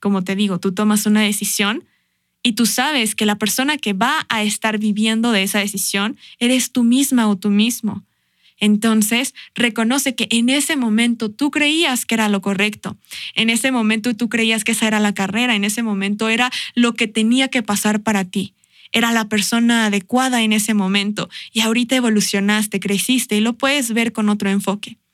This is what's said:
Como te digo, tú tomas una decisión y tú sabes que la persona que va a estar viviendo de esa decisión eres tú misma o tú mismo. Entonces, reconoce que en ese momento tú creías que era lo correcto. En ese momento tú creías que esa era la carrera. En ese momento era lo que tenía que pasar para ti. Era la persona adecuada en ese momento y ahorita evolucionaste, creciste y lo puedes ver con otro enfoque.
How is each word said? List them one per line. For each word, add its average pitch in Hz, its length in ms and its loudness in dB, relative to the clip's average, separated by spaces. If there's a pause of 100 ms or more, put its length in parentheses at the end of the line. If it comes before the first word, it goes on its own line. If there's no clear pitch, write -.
Como 196 220 0
te 190 120 -4
digo, 196 240 0
tú 190 140 -2
tomas 208 340 2
una 214 160 4
decisión 208 600 -2 (580)
y 247 100 2
tú 226 140 2
sabes 254 480 0
que - 100 -4
la 208 120 2
persona 262 420 -2
que 208 140 -4
va 240 360 0
a 226 140 -2
estar 214 360 -2
viviendo 220 520 0
de 196 140 2
esa 196 160 -2
decisión 202 580 -4 (220)
eres 247 320 0
tú 247 100 0
misma 240 460 2
o 202 80 2
tú 208 140 -2
mismo. 208 540 0 (560)
Entonces, 220 760 2 (200)
reconoce 240 600 0
que 214 160 -4
en 233 180 2
ese 285 280 0
momento 233 540 0
tú 285 200 -2
creías 294 560 0
que - 80 -2
era 220 140 0
lo 202 120 0
correcto. 202 560 -4 (380)
En 226 160 0
ese 233 220 0
momento 226 420 0
tú 240 140 -2
creías 226 340 0
que 233 100 -2
esa 226 140 0
era 214 140 2
la 208 120 2
carrera. 208 440 -2
En 202 80 -2
ese 214 180 -2
momento 208 460 -2
era 247 220 0 (240)
lo 240 200 2
que 233 140 -2
tenía 233 400 2
que 262 140 -2
pasar 208 400 0
para 202 220 0
ti. 185 300 -6 (380)
Era 233 180 2
la 226 180 0
persona 233 580 2
adecuada 240 560 0
en 214 100 2
ese 214 200 0
momento 202 560 0 (240)
y 220 80 -2
ahorita 240 360 0
evolucionaste, 214 840 0
creciste 202 580 0
y 208 40 2
lo 233 140 0
puedes 269 380 0
ver 226 200 0
con 214 160 0
otro 208 200 0
enfoque. 196 500 -2 (160)